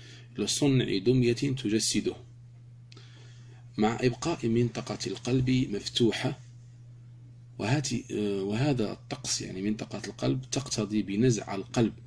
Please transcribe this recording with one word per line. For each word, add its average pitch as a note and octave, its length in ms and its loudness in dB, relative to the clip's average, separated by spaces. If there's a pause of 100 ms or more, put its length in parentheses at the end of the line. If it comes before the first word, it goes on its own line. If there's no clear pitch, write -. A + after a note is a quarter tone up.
(380)
لصنع G#2+ 600 2
دمية A#2+ 340 4
تجسده، A2+ 840 0 (1600)
مع G#2+ 260 2
إبقاء B2+ 460 0
منطقة A2+ 580 0
القلب B2+ 440 0
مفتوحة. A#2+ 920 0 (1160)
وهاتي-، A#2+ 540 0
آه، G2+ 300 0
وهذا A2 500 0
الطقس، - 480 -6
يعني F#2+ 220 -6
منطقة G#2+ 440 -4
القلب، C3 440 -2
تقتضي G#2+ 520 -2
بنزع G2+ 520 2
القلب G2+ 380 0 (140)